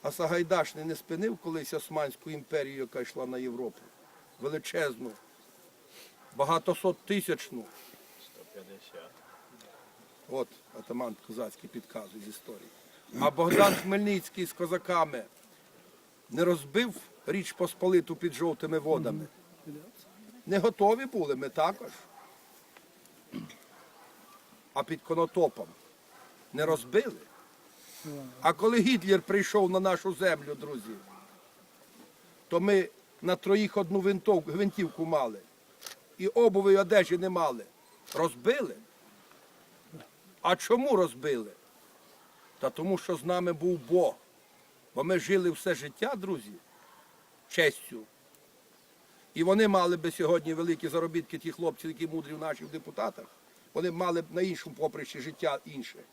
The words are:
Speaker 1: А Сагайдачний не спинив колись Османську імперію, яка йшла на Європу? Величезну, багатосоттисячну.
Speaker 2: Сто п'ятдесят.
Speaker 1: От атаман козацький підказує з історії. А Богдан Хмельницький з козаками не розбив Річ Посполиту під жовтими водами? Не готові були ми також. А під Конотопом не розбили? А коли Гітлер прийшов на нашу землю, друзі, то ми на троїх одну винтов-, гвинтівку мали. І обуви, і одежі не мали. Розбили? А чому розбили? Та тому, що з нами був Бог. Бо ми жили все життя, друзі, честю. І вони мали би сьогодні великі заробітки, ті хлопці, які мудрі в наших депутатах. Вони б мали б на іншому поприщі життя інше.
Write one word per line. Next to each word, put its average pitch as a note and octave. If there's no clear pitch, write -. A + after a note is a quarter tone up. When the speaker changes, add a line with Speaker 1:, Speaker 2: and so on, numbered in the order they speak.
Speaker 1:
А C#3+
Сагайдачний E3
не D#3+
спинив G3
колись D#3+
Османську D3+
імперію, C#3
яка C3
йшла B2+
на B2+
Європу? B2
Величезну, C#3+
багатосоттисячну. E3
Speaker 2:
Сто -
п'ятдесят. F#2
Speaker 1:
От B2
атаман A#2+
козацький A2
підказує G#2
з G#2
історії. G#2
А C#3+
Богдан F3+
Хмельницький G3
з -
козаками E3
не E3
розбив F3
Річ F3
Посполиту F3+
під E3
жовтими D#3
водами? D3+
Не F#3+
готові A3+
були D#3+
ми C3+
також. D#3+
А C#3
під D3+
Конотопом D#3+
не D3+
розбили? D#3+
А D#3+
коли A3+
Гітлер G3
прийшов G3
на F#3+
нашу F#3+
землю, D3
друзі, B2
то E3+
ми G3
на F3+
троїх G3
одну G3
винтов-, F#3
гвинтівку F#3
мали. C3
І F#3
обуви, G3
і G3
одежі F#3+
не F#3
мали. D3+
Розбили? E3
А F3
чому B3
розбили? C3
Та F3
тому, F3
що F3
з -
нами F3
був E3
Бог. E3+
Бо C3
ми F3+
жили F3
все E3
життя, D3
друзі, F#3
честю. C#3
І D#3
вони G3+
мали F3+
би E3
сьогодні E3
великі E3
заробітки, D#3+
ті D#3+
хлопці, E3
які D#3+
мудрі D#3
в D#3
наших D#3
депутатах. E3
Вони F3
б E3
мали E3+
б -
на F3
іншому E3
поприщі D3
життя D3
інше. C#3